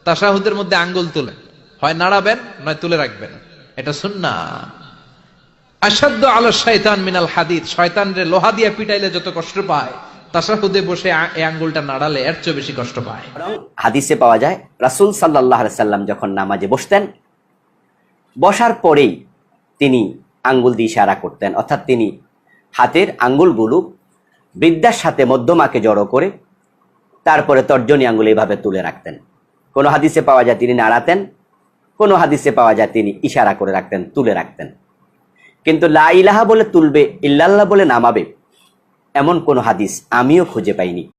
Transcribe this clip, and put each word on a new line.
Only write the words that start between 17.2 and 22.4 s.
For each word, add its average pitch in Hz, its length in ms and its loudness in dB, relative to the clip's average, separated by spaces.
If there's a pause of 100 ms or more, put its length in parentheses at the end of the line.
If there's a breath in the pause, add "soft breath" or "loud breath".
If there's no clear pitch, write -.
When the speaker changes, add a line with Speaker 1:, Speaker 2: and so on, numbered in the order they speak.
Speaker 2:
বসার 202 360 2 (120)
পরেই 143 280 4 (680)
তিনি 131 200 2 (500)
আঙ্গুল 127 280 2
দিয়ে 110 120 -2
ইশারা 98 320 2
করতেন, 95 280 -6 (100)
অর্থাৎ 143 260 -4
তিনি 117 200 0 (680)